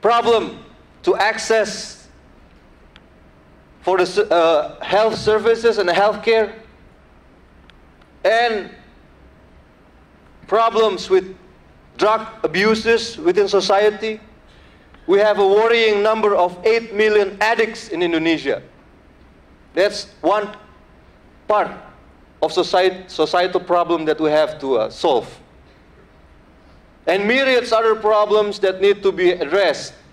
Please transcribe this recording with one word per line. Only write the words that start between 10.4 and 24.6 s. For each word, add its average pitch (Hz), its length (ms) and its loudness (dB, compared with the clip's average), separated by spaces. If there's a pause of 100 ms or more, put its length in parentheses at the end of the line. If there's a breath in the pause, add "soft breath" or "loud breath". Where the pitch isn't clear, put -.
problems 220 640 0
with 185 260 2 (600)
drug 220 300 0 (160)
abuses 220 760 0
within 180 300 0
society. 208 720 0 (840 soft breath)
We 196 140 2
have 208 200 2
a 196 80 4
worrying 214 560 2
number 214 320 0
of 180 300 0
eight 226 280 0
million 208 480 2
addicts 220 480 -2
in 170 120 -6
Indonesia. 160 600 -2 (1120)
That's 202 320 -2 (160)
one 202 340 -2 (920)
part 208 240 0 (680)
of 160 120 -2
societ-, 185 560 0
societal 180 500 -2
problem 170 460 -2
that 151 140 -2
we 156 100 0
have 151 300 0
to, 131 180 -2